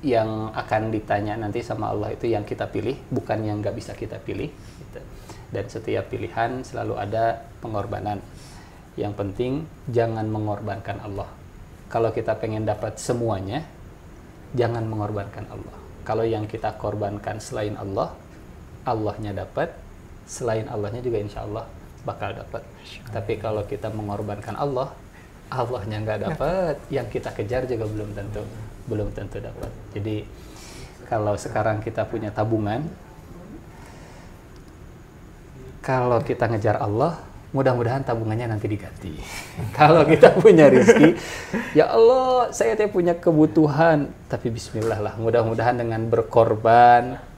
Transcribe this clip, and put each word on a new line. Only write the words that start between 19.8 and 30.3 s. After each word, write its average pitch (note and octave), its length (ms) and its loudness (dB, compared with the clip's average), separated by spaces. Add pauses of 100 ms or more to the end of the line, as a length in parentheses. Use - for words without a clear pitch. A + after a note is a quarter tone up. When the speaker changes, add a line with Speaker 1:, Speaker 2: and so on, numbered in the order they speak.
Speaker 1:
selain A2 420 -4
Allahnya G#2 340 -6
juga A#2+ 180 -2
insya G#2 260 -6
Allah G#2+ 260 -8 (320)
bakal G#2 320 -6
dapat. A2 400 -12
Speaker 2:
Masya - 260 -18
Allah. - 140 -14
Speaker 1:
Tapi A2 220 -4
kalau G#2+ 280 -4
kita G#2 240 -8
mengorbankan G#2 640 -6
Allah, C#3 360 -2 (580)
Allahnya A2 500 -4
nggak G#2+ 200 -2
Speaker 2:
Nggak. G#2 160 -4
Speaker 1:
dapat, E3 400 -2 (140)
yang C3 180 -4
kita A#2+ 240 -6
kejar A#2+ 340 -4
juga A2+ 220 -2
belum G#2+ 260 -6
tentu, G#2 300 -8 (420)
belum G#2 280 -2
tentu G#2 260 -8
dapat. A2 320 -10 (220)
Jadi G#2+ 340 -4 (760)